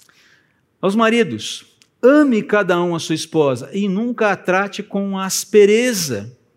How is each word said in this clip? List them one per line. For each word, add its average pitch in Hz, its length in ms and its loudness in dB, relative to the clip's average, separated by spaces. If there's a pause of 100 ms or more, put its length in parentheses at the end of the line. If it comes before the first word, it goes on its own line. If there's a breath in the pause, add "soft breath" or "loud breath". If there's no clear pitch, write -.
(800 soft breath)
aos 196 140 -2
maridos, 220 840 -2 (240)
ame 262 400 4
cada 180 400 0
um 175 140 -2
a 160 40 -6
sua - 140 -6
esposa 147 600 -2
e 202 140 -4
nunca 220 440 -2
a 180 40 -2
trate 196 460 -4
com 196 380 -6
aspereza. 190 1160 0 (220)